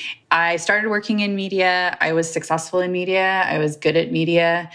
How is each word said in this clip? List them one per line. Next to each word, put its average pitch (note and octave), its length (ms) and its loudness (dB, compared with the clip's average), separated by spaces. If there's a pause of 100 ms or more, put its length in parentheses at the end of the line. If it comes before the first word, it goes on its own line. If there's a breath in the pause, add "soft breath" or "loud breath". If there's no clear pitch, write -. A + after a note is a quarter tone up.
(320 loud breath)
I E3+ 260 2
started G#3 320 0
working G#3 320 0
in G3+ 140 -2
media. F#3 640 0
I D#3+ 100 0
was E3 180 0
successful D#3+ 520 -2
in F3+ 100 -2
media. F#3+ 560 0
I D#3 120 -2
was D3+ 180 -2
good - 180 0
at E3 160 0
media. E3+ 640 2